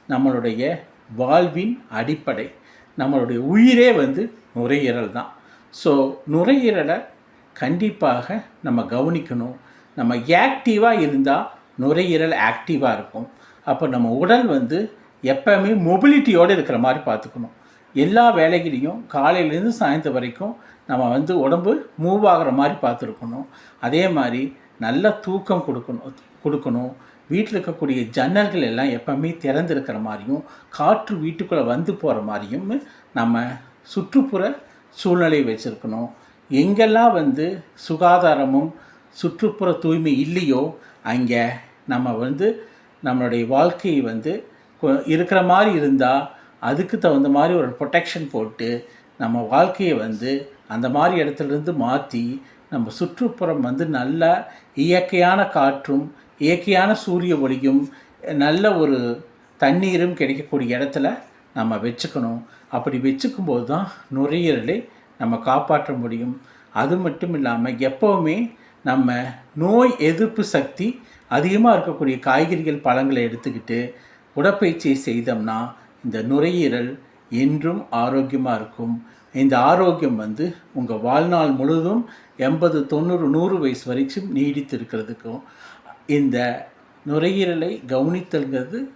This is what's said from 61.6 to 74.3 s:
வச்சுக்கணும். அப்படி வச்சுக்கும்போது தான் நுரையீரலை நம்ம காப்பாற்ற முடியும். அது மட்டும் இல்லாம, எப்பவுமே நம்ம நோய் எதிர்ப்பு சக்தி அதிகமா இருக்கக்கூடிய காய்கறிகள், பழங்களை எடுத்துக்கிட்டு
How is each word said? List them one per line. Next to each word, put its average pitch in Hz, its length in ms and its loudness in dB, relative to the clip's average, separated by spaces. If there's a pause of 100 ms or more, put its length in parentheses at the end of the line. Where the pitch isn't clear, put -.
வச்சுக்கணும். 117 640 -6 (300)
அப்படி 127 280 -4
வச்சுக்கும்போது 135 680 -2
தான் 170 220 -4 (220)
நுரையீரலை 143 680 0 (400)
நம்ம 117 200 -2
காப்பாற்ற 143 540 0
முடியும். 120 440 -6 (360)
அது 135 260 0
மட்டும் 175 360 -4
இல்லாம, 123 360 -2 (120)
எப்பவுமே 175 560 0 (460)
நம்ம 131 300 2 (400)
நோய் 226 460 4
எதிர்ப்பு 180 440 2
சக்தி 156 420 -2 (440)
அதிகமா 190 420 4
இருக்கக்கூடிய 143 460 0
காய்கறிகள், 156 640 0
பழங்களை 135 380 2
எடுத்துக்கிட்டு 117 560 -6 (580)